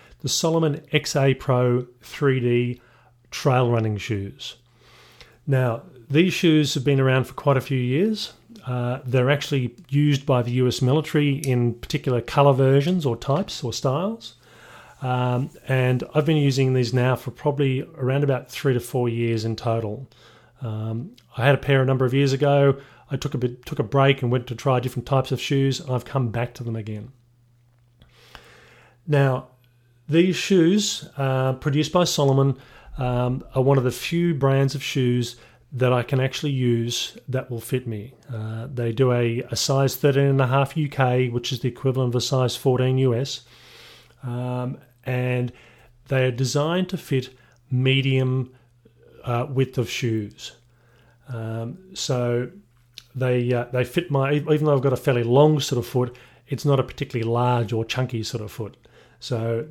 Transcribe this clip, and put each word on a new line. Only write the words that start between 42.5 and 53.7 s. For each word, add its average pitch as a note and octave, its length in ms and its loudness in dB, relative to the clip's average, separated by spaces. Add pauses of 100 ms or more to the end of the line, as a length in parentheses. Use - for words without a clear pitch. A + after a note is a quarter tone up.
fourteen C3 440 2
U C3 160 2
S. C3+ 260 -6 (800)
Um, B2 560 -6 (260)
and B2 480 -2 (580)
they C3 160 2
are B2+ 60 2
designed D3 580 -2
to F#3 80 -6
fit C3 320 -4 (420)
medium, C3 840 0 (720)
uh, B2 260 -2
width C3 300 -2
of A#2 100 -4
shoes. A2 640 -4 (760)
Um, A#2 680 -10
so B2 560 -2 (640)
they, B2+ 380 0
uh, A#2+ 120 -2
they B2+ 180 -2